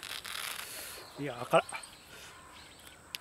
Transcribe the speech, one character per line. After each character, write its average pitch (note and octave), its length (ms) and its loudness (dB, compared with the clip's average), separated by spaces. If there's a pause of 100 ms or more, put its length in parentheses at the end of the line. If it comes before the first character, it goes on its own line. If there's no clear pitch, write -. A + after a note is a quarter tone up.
(1200)
い C#3+ 60 0
や C3 80 0
ー、 A#2+ 100 -2
辛 E3 180 12
っ。 - 40 4 (1500)